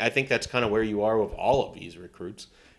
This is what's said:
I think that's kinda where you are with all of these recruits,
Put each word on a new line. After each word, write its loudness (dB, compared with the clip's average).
I 2
think 0
that's 0
kinda 0
where 2
you 0
are 4
with 0
all 2
of -16
these -14
recruits, -14